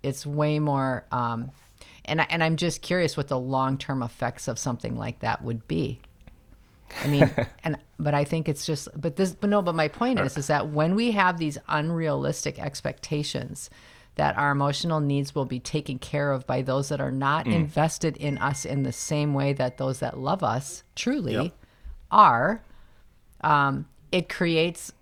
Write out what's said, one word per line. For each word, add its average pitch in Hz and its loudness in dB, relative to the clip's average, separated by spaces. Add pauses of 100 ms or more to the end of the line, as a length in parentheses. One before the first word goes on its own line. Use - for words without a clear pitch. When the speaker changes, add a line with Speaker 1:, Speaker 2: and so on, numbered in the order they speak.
Speaker 1:
It's 139 -6
way 151 2
more, 135 0
um, 120 -2 (540)
and 160 0
I, - 2
and 165 0
I'm 160 2
just 170 -2
curious 180 0
what 139 -2
the 135 0
long-term 131 0
effects - -6
of 113 -4
something 120 -4
like 113 -8
that 113 -2
would 117 -6
be. 156 -2 (1040)
I 139 0
mean, 143 6 (180)
Speaker 2:
<laughs> - -20
Speaker 1:
and, 156 -2 (200)
but 147 0
I 147 2
think 160 -2
it's 147 -2
just, 151 -4 (120)
but 147 -4
this, 185 0
but 208 -2
no, 208 4
but 175 0
my 156 2
point 233 0
is, - 0
Speaker 2:
Right. - -4
Speaker 1:
is 139 -4
that 151 2
when 156 2
we 233 2
have 185 4
these 151 -2 (100)
unrealistic 151 -2
expectations - -6 (460)
that 147 2
our 143 2
emotional 143 0
needs 139 0
will 139 0
be 127 -6
taken 147 -4
care 143 -2
of 131 -2
by 131 -2
those 131 0
that 143 -2
are 131 -2
not 135 0
Speaker 2:
Mm. - 2
Speaker 1:
invested 160 2
in 143 -2
us 139 -2
in 139 0
the 131 -2
same 147 0
way 139 2
that 135 0
those 135 -2
that - -4
love 165 -2
us 127 -2 (120)
truly 226 -2
Speaker 2:
Yep. 170 -2 (580)
Speaker 1:
are, 180 6 (800)
um, 143 2 (260)
it 180 0
creates 170 0 (100)